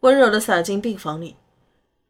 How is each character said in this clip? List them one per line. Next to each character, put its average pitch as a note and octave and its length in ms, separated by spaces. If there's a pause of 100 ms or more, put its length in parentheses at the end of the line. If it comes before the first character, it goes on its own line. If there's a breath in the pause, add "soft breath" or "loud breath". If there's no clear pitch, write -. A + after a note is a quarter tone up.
温 C4 160
柔 B3+ 140
地 G#3+ 100
洒 F#3 220
进 G3 180
病 A3 160
房 D#3 240
里， E3 160 (720)